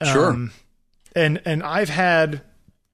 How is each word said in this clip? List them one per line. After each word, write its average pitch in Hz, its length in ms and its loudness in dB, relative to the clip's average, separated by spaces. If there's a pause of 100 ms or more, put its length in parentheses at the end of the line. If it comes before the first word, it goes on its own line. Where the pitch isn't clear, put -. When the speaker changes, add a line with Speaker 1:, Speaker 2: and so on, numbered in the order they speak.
Speaker 1:
Sure. 143 260 2
Speaker 2:
Um, 120 220 -4 (640)
and, 160 300 0
and 160 180 -2
I've 165 260 -2
had, 160 520 2 (520)